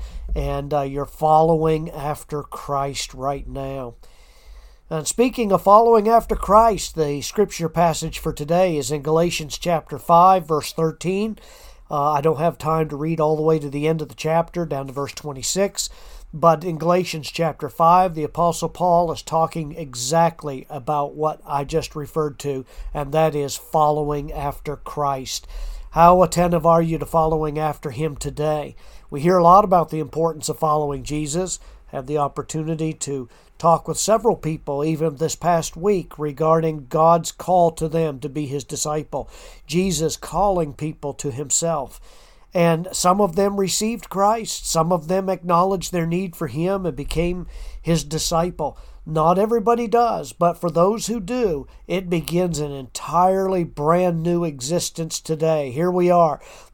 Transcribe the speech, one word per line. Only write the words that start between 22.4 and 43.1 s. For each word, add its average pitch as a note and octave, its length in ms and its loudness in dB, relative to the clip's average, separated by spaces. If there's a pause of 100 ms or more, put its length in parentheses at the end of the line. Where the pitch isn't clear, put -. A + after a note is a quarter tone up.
and C#3+ 180 -6
that D#3 220 2
is C#3+ 240 -4
following D3+ 720 0
after C#3+ 440 -8
Christ. C#3 720 -6 (440)
How F3 300 8
attentive E3+ 460 2
are E3+ 160 6
you D#3+ 160 -2
to C3+ 80 -6
following D#3 500 0
after D3+ 320 -4
Him C#3+ 260 -6
today? D3 600 -6 (340)
We C#3+ 120 -8
hear F3+ 160 4
a E3+ 60 6
lot F#3 220 10
about F3 240 2
the D#3+ 100 -4
importance D#3 500 -2
of D3+ 100 -4
following D3+ 440 0
Jesus. D3+ 560 -4 (280)
Had C3+ 180 -10
the D3 140 -2
opportunity D#3 760 -4
to C3+ 340 -8 (300)
talk D#3+ 300 2
with D#3+ 100 -4
several G#3+ 380 2
people D3 500 -4
even D#3+ 300 -2
this D#3 200 -4
past E3 400 -2
week F3+ 440 -2
regarding D#3 640 0
God's E3 460 4
call E3+ 400 2
to D#3+ 180 -6
them D3+ 300 -2
to C#3 100 -8
be D3+ 160 -6
His C3+ 180 -6
disciple, D3+ 640 -6 (380)
Jesus D#3+ 500 0
calling F3 600 -2
people D3+ 400 -8
to C#3+ 160 -6
Himself. D3 680 -4 (540)
And E3+ 380 2
some F#3 280 2